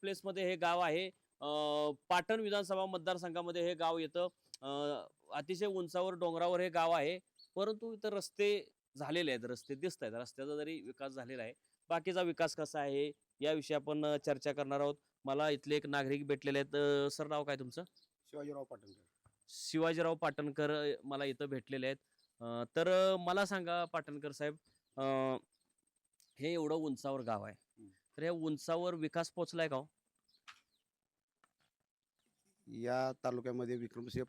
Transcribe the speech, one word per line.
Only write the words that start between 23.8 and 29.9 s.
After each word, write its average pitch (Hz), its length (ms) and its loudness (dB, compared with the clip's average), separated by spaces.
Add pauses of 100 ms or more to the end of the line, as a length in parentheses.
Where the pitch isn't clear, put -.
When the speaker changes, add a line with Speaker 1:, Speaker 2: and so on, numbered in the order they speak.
Speaker 1:
पाटणकर 147 460 -6
साहेब, 147 260 -4 (400)
अ, 135 60 -2 (1400)
हे 156 120 0
एवढं 156 220 2
उंचावर 139 460 -2
गाव 110 220 -2
आहे, 104 120 -10 (240)
Speaker 2:
हम्म. 104 120 -20 (260)
Speaker 1:
तर 143 60 -6
या 170 100 0
उंचावर 165 600 0
विकास 160 360 -2
पोचलाय 165 380 -2
का 143 80 0
हो? 139 100 -4 (2750)